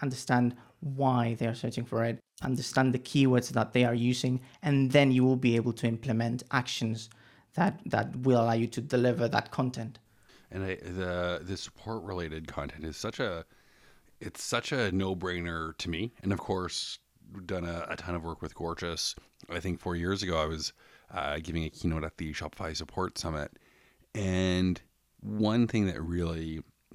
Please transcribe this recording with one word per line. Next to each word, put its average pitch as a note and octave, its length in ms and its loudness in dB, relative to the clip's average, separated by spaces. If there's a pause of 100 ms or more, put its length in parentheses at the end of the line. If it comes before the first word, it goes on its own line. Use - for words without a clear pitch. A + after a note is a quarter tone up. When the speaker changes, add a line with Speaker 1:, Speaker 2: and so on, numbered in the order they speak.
Speaker 1:
understand B2 520 2 (260)
why C3 580 2
they're A#2 160 0
searching A#2+ 280 -6
for A2+ 220 0
it, A#2 140 -2 (240)
understand C3 500 2
the B2 60 0
keywords B2+ 500 4
that - 240 0
they B2 100 6
are A#2+ 120 4
using, B2 440 2 (220)
and C3+ 300 4
then C#3 200 8
you B2+ 120 6
will C3 120 6
be B2+ 200 4
able A#2 180 2
to A#2+ 140 -2
implement A#2 640 0
actions A2+ 580 -2 (460)
that, D#3+ 320 2
that A2+ 300 0
will B2+ 220 6
allow A#2 140 4
you A2+ 140 2
to - 140 -6
deliver A#2+ 460 2
that A2 220 0
content. B2 480 -4 (540)
Speaker 2:
And G2 120 -4
I, F#2+ 120 -2
the, F2+ 640 -2
the F#2 160 -6
support - 460 -10
related E2 440 -6
content D2+ 380 -8
is D#2 120 -8
such - 220 -8
a, F#2 260 -4 (760)
it's - 220 -12
such - 280 -2
a A#2+ 200 0
no-brainer F2 840 -2
to - 120 -6
me. F2 220 -2 (100)
And F#2+ 100 0
of F#2+ 60 2
course, - 640 -4 (340)
we've F#2 140 -14
done F2 180 -4
a, E2+ 240 -6
a - 60 -4
ton F2 180 -6
of E2+ 100 -4
work E2 200 -8
with D#2+ 100 -8
Gorgias. E2+ 640 -4 (340)
I F2 100 -6
think F2 200 -4
four F2+ 160 -4
years F#2 260 0
ago, F2 160 0
I D#2 80 2
was, D#2 260 -4 (400)
uh, D2 300 -4
giving D#2+ 220 -2
a D#2 80 -2
keynote D#2+ 320 -2
at D#2+ 140 -8
the D#2+ 140 -6
Shopify D#2+ 460 -8
Support F2+ 400 -6
Summit. D2+ 340 -4 (640)
And F#2 640 2 (420)
one G#2+ 460 2
thing G#2+ 200 2
that F2 120 -2
really E2 640 -2 (340)